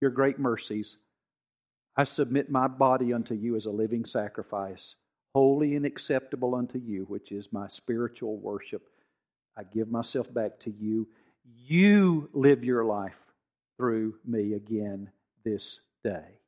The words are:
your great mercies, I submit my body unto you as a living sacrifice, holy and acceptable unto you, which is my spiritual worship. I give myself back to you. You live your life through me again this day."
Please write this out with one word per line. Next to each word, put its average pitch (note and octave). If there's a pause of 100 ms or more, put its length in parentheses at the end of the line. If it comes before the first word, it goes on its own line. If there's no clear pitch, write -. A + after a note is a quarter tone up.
your C3+
great C3+
mercies, A2 (1000)
I C#3
submit C#3
my C3
body C3
unto A#2
you A2+
as G#2+
a G#2+
living A2
sacrifice, G2+ (380)
holy C#3+
and C#3+
acceptable B2+
unto B2
you, G2+
which G2+
is G2+
my G2+
spiritual A#2
worship. G#2 (720)
I G#2
give G#2+
myself A#2
back A2
to A2+
you. G#2+ (560)
You F3
live C3+
your A#2+
life G#2 (580)
through A2 (100)
me G#2+
again G#2 (320)
this - (220)
day." F2+